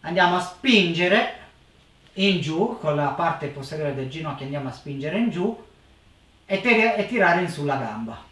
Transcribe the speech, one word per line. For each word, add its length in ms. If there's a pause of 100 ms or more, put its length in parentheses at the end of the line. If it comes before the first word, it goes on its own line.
andiamo 340
a 60
spingere 960 (760)
in 280
giù, 380
con 180
la 120
parte 380
posteriore 480
del 140
ginocchio 340
andiamo 240
a 60
spingere 440
in 120
giù 360 (800)
e 140
tiri-, 360
e 120
tirare 340
in 80
su 140
la 140
gamba. 440 (100)